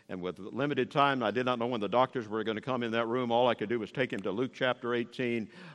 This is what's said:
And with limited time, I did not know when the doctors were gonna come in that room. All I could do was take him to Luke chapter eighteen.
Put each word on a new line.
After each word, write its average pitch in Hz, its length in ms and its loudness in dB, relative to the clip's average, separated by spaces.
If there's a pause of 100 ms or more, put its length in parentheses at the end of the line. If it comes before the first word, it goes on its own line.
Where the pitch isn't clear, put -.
And 92 120 -8
with 90 180 -6
limited 123 520 -2
time, 139 320 4
I 104 80 2
did 123 140 0
not 123 120 0
know 117 100 -2
when 123 120 -2
the 101 80 -2
doctors 120 400 2
were 107 160 -2
gonna 110 160 -2
come 123 240 -2
in 113 80 -2
that 117 160 2
room. 120 240 0
All 123 160 6
I 117 60 6
could 107 160 -4
do 117 100 0
was 104 140 -8
take 127 180 0
him 117 100 -4
to 98 100 -2
Luke 123 220 -2
chapter 123 400 0
eighteen. 120 540 -2 (260)